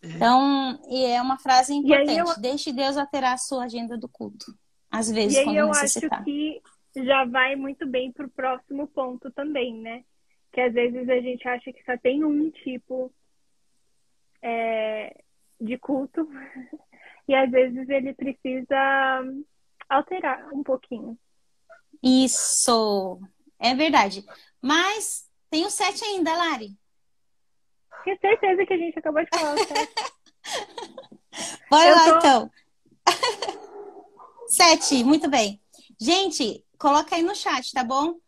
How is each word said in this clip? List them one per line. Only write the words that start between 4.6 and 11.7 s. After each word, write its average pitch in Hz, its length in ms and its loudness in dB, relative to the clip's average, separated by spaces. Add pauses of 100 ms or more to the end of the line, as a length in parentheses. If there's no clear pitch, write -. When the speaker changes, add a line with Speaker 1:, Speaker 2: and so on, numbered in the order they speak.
Speaker 1:
Às 226 200 -4
vezes, 220 240 0
Speaker 2:
E 269 40 6
aí 277 60 4
Speaker 1:
quando 302 120 0
Speaker 2:
eu 302 140 4
acho 294 100 2
Speaker 1:
necessitar. 285 420 -2
Speaker 2:
que 302 380 -6 (340)
já 269 300 2
vai 262 300 0
muito 277 320 -8
bem 254 240 -4
pro 277 180 -12
próximo 262 580 -8
ponto 254 440 -8
também, 277 500 -6
né? 226 220 -14 (500)
Que 247 80 -2
às 247 120 0
vezes 240 360 -2
a 254 100 2
gente 247 280 -8
acha 247 260 -8